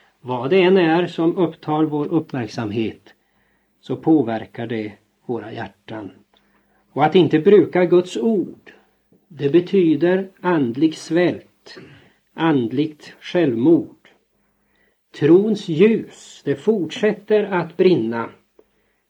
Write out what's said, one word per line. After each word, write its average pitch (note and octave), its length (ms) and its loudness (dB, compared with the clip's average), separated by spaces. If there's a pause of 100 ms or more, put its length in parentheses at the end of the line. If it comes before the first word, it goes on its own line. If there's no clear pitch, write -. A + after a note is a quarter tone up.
(220)
Vad B2 280 -6
det F#3+ 120 4
än F3+ 160 4
är E3+ 300 2
som E3+ 300 -2
upptar D#3+ 460 -2
vår D3 240 -2
uppmärksamhet, A#2 1040 -6 (680)
så - 160 -10
påverkar A#2 720 -2
det A2 260 -8 (320)
våra A2+ 280 -8
hjärtan. A2 580 -14 (800)
Och C#3+ 140 0
att D#3 100 0
inte D#3 240 4
bruka E3+ 460 4
Guds F3+ 320 0
ord, A3 540 -4 (560)
det C#3+ 220 -6
betyder F3 800 2 (120)
andlig D#3 560 0
svält, - 840 -4 (540)
andligt D3 840 -2
självmord. C#3+ 920 0 (1080)
Trons F#3+ 480 2
ljus, F3 800 0
det C#3 100 -2
fortsätter G#3 880 -2
att F3+ 340 -4
brinna A#2 520 0 (800)